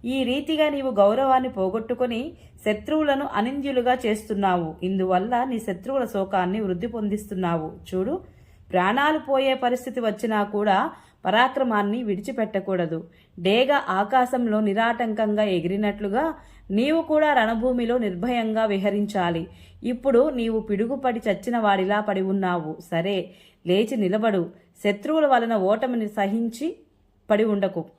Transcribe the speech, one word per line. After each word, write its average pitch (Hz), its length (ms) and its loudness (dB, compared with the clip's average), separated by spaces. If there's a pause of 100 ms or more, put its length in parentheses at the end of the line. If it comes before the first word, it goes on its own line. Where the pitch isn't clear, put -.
ఈ 262 200 -2
రీతిగా 302 440 0
నీవు 277 220 -2
గౌరవాన్ని 254 580 4
పోగొట్టుకొని 226 840 -4 (320)
శత్రువులను 285 720 0
అనింద్యులుగా 254 720 0
చేస్తున్నావు. 196 760 0
ఇందువల్ల 190 640 0
నీ 247 140 -4
శత్రువుల 240 460 -4
శోకాన్ని 196 560 -2
వృద్ధి 185 260 -4
పొందిస్తున్నావు. 196 880 -4 (220)
చూడు, 226 260 -4 (520)
ప్రాణాలు 254 460 2
పోయే 269 360 0
పరిస్థితి 247 460 -2
వచ్చినా 214 420 -2
కూడా 208 480 0 (340)
పరాక్రమాన్ని 226 760 2
విడిచిపెట్టకూడదు. 196 1040 -2 (320)
డేగ 226 340 4 (160)
ఆకాశంలో 226 720 2
నిరాటంకంగా 220 840 0
ఎగిరినట్లుగా 202 920 0 (360)
నీవు 285 320 2
కూడా 302 300 2
రణభూమిలో 240 680 0
నిర్భయంగా 220 680 -2
విహరించాలి. 196 840 0 (380)
ఇప్పుడు 254 460 2
నీవు 226 300 -2
పిడుగుపడి 233 600 -2 (100)
చచ్చిన 214 280 -2
వాడిలా 202 420 2
పడి 202 200 -2
ఉన్నావు. 180 600 -2
సరే, 180 500 -4 (360)
లేచి 214 300 2
నిలబడు. 202 540 0 (340)
శత్రువుల 277 420 2
వలన 233 300 4
ఓటమిని 220 520 0
సహించి 226 680 -2 (540)
పడి 214 140 4
ఉండకు. 196 400 0 (140)